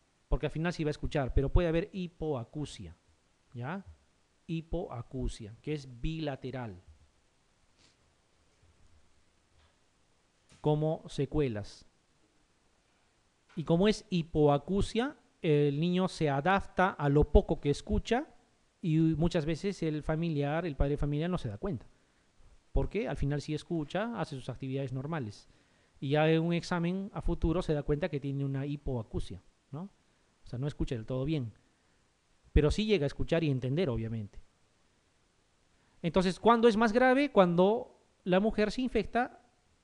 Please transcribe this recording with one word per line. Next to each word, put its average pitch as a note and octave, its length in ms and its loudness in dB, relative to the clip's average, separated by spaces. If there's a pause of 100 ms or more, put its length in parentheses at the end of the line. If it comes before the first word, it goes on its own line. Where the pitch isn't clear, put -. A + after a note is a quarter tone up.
(280)
porque - 180 0
al C#3+ 60 -4
final E3 200 -2
sí D#3+ 140 -4
va D3+ 40 0
a - 20 0
escuchar, C3+ 420 -4
pero C3+ 180 2
puede F3 160 6
haber E3 240 0
hipoacusia. D3 1040 -8 (580)
¿Ya? D3 320 -8 (640)
Hipoacusia, B2+ 1120 -6
que D3 120 -6
es C3 260 -10
bilateral. C3 800 -6 (3750)
Como D3+ 480 0
secuelas. C3 760 -4 (1700)
Y D#3 80 -6
como E3+ 240 4
es - 200 -2
hipoacusia, E3 1080 2 (240)
el D3 400 2
niño F3+ 260 2
se D#3 220 -2
adapta F#3 640 2
a D3 180 -2
lo C#3+ 220 4
poco F#3 280 4
que C#3+ 120 0
escucha A3+ 560 -2 (520)
y D#3 200 2
muchas D#3+ 460 2
veces F3 380 -4
el D3+ 180 -2
familiar, D#3 640 -2
el D3 120 -6
padre C#3+ 180 2
familiar D3 340 -2
no F3+ 80 -2
se B2+ 120 -8
da G2 80 -10
cuenta. E3+ 300 -6 (840)
Porque F#3 380 -2
al D3+ 80 -6
final C#3+ 240 -2
sí D3+ 120 -6
escucha, F3 680 -4
hace D3 160 -8
sus C3 100 -14
actividades C3 460 -6
normales. C3+ 560 -8 (500)
Y C3+ 100 -4
ya D3+ 200 4
en D#3+ 120 4
un E3+ 120 0
examen F3+ 600 -2
a F3 80 -8
futuro E3 400 0
se D#3+ 120 0
da D3 100 -2
cuenta D3+ 240 0
que D3 140 -6
tiene C#3 240 -4
una C3+ 200 -4
hipoacusia, C#3 800 -6 (280)
¿no? F3 180 -10 (540)
O - 40 -20
sea, B2 100 -10
no C#3 100 -2
escucha C#3+ 280 -4
del A2+ 100 -8
todo B2+ 200 -4
bien. C#3+ 280 -4 (1000)
Pero D3 180 6
sí G#3 140 0
llega F#3+ 200 4
a - 20 2
escuchar - 360 0
y D3 80 2
entender, C3 380 0
obviamente. A2+ 520 -4 (1600)
Entonces, F3+ 380 2
¿cuándo A#3 280 6
es G#3+ 80 6
más A3 160 4
grave? C4 400 4
Cuando F#3 680 4 (220)
la F#3 160 2
mujer G#3 320 0
se B3+ 100 -6
infecta A#3 640 -2 (380)